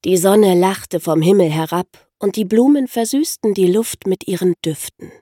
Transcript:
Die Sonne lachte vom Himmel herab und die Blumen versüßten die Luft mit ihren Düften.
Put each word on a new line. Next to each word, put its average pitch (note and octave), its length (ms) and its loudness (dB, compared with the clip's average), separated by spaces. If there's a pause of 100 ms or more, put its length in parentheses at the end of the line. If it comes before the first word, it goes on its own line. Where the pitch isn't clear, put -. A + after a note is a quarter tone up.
Die F3 120 2
Sonne G3 360 4
lachte F#3 460 0
vom D#3+ 220 0
Himmel F3+ 280 4
herab D#3+ 380 -4 (320)
und G3+ 160 -2
die G#3+ 100 -2
Blumen B3+ 420 2
versüßten A#3 680 -4
die F#3 180 2
Luft G#3+ 360 -4
mit F#3+ 200 -4
ihren F3+ 260 -2 (100)
Düften. - 480 -10 (100)